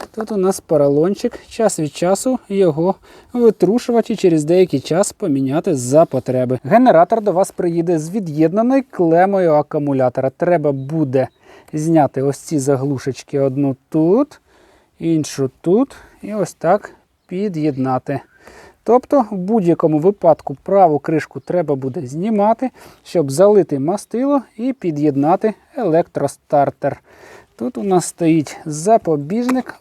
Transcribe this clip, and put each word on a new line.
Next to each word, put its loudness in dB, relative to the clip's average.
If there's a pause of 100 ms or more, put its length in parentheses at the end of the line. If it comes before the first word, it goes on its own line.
(140)
Тут -10
у -4
нас -2
поролончик. 0 (100)
Час -2
від -4
часу -2 (100)
його 0 (380)
витрушувати 2
і -2
через 2
деякий 2
час -2
поміняти -2
за 4
потреби. -2
Генератор 4
до 0
вас 0
приїде -2
з -6
від'єднаною 0
клемою 2
акумулятора. 0
Треба 0
буде -2 (440)
зняти 0
ось -2
ці -4
заглушечки. -4
Одну -2 (120)
тут, 0 (580)
іншу -4 (100)
тут. 0 (260)
І -10
ось -6
так -2 (360)
під'єднати. -4 (640)
Тобто 2
в -6
будь-якому 0
випадку 0
праву 2
кришку -4
треба -4
буде -8
знімати, -2 (340)
щоб -2
залити 2
мастило -4 (140)
і -6
під'єднати -2 (220)
електростартер. -2 (560)
Тут -8
у -8
нас 0
стоїть -2
запобіжник, -2